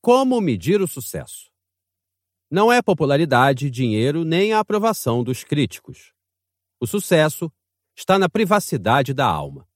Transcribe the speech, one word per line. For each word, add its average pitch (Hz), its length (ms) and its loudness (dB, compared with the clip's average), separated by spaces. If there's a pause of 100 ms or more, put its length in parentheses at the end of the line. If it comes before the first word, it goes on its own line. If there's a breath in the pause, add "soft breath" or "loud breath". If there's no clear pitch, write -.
Como 254 400 2
medir 151 400 0
o 180 80 -2
sucesso? - 600 -14 (1000)
Não 214 220 2
é 247 100 4
popularidade, 139 880 2
dinheiro, 127 540 -2
nem 185 280 0
a 214 80 2
aprovação 208 600 -2
dos 123 220 -6
críticos. - 680 -6 (680)
O 123 60 -4
sucesso 165 680 0 (420)
está 190 240 2
na 185 100 2
privacidade 160 840 0
da 131 120 -2
alma. 73 500 -6